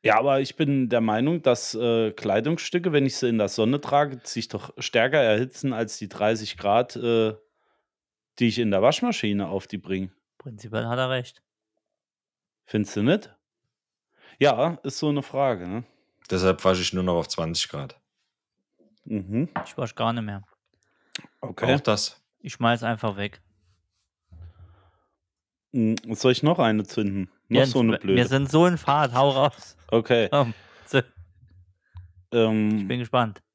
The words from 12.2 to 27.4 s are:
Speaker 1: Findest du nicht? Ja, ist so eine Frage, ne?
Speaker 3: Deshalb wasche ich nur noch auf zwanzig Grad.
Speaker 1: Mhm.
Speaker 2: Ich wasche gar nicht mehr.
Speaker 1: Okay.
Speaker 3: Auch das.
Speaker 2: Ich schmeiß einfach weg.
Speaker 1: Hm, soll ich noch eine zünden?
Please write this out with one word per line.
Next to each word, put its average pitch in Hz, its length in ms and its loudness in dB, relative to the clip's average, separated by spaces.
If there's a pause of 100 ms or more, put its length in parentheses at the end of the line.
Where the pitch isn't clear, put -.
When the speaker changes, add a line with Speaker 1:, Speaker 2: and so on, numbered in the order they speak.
Speaker 1:
Findest 107 280 -4
du 104 60 -2
nicht? 160 340 0 (1000)
Ja, 143 460 2
ist 139 160 -8
so 151 100 0
eine 143 140 -2
Frage, 123 440 -4
ne? 113 180 -8 (440)
Speaker 3:
Deshalb 92 340 0
wasche 92 180 2
ich 87 120 -4
nur 92 100 -2
noch 90 120 0
auf 82 140 -2
zwanzig 82 400 -6
Grad. 71 300 -12 (1080)
Speaker 1:
Mhm. 107 440 -4 (160)
Speaker 2:
Ich - 100 -18
wasche 123 200 -8
gar 113 180 -2
nicht 117 100 -6
mehr. 101 200 -10 (1000)
Speaker 1:
Okay. - 320 -2
Speaker 3:
Auch 143 60 2
das. - 420 -2 (200)
Speaker 2:
Ich - 120 -12
schmeiß 117 300 0
einfach 110 340 -4
weg. 101 240 -8 (2250)
Speaker 1:
Hm, 113 220 2 (180)
soll 127 200 2
ich - 100 -2
noch 165 160 2
eine 110 240 2
zünden? 98 480 -4 (160)